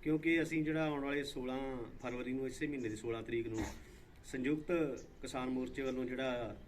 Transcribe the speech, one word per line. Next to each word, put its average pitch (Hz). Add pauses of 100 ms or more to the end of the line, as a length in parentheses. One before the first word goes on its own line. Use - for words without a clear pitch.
ਕਿਉਂਕਿ 160
ਅਸੀਂ 156
ਜਿਹੜਾ 156
ਆਉਣ 147
ਵਾਲੇ 143
ਸੋਲਾਂ 131 (420)
ਫਰਵਰੀ 123
ਨੂੰ, 131
ਇਸੇ 147
ਮਹੀਨੇ 131
ਦੀ 107
ਸੋਲਾਂ 113
ਤਰੀਕ 117
ਨੂੰ 110 (680)
ਸੰਯੁਕਤ 143 (500)
ਕਿਸਾਨ 127
ਮੋਰਚੇ 127
ਵੱਲੋਂ 127
ਜਿਹੜਾ 123 (120)